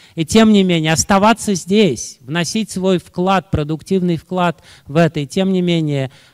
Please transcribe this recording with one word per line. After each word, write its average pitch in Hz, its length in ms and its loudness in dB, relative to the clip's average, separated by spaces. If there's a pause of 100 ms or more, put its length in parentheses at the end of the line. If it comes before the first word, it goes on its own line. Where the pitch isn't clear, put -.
(140)
и, 165 100 -4
тем 220 280 4
не 202 100 4
менее, 165 300 0
оставаться 202 640 2
здесь, 180 640 0
вносить 170 500 -6
свой 185 280 0
вклад, 185 520 -4
продуктивный 160 640 -2
вклад 175 460 -4 (240)
в 139 100 -8
это, 160 240 2
и, 143 60 -6
тем 190 260 -2
не 185 100 0
менее, 151 480 -2 (240)